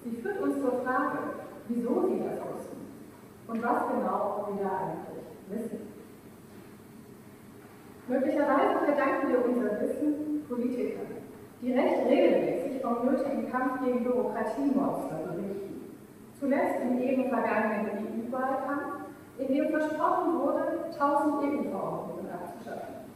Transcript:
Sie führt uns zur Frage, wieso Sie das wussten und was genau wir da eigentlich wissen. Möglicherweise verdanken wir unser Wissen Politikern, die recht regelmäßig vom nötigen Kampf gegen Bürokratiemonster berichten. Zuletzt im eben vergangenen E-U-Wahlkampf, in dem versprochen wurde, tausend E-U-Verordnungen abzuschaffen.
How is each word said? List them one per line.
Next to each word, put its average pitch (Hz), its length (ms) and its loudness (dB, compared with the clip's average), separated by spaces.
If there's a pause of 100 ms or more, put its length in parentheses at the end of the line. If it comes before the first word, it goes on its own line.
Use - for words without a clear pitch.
Sie 233 180 -6
führt - 200 -2
uns 277 200 0
zur 247 220 2
Frage, 262 340 2 (500)
wieso 240 400 2
Sie - 160 0
das - 160 -4
wussten - 460 -10 (640)
und 226 160 -4
was 262 260 2
genau 208 580 0
wir 196 160 -2
da 190 140 0
eigentlich - 480 -6 (240)
wissen. 214 300 -6 (2250)
Möglicherweise 277 760 4
verdanken 277 440 4
wir 247 160 6
unser 208 360 2
Wissen - 680 0
Politikern, 233 600 -2 (540)
die 247 120 0
recht 302 320 4
regelmäßig - 760 4
vom 233 240 0
nötigen - 460 2
Kampf 262 320 0
gegen 247 200 2
Bürokratiemonster - 1120 2 (120)
berichten. - 720 -8 (420)
Zuletzt 269 420 2
im 247 200 2
eben 254 280 4
vergangenen 220 580 2
E-U-Wahlkampf, 269 1160 -2 (360)
in 262 80 -2
dem 302 220 4
versprochen 311 680 2
wurde, 294 580 0
tausend 294 460 4
E-U-Verordnungen 196 880 -2
abzuschaffen. - 640 -10 (200)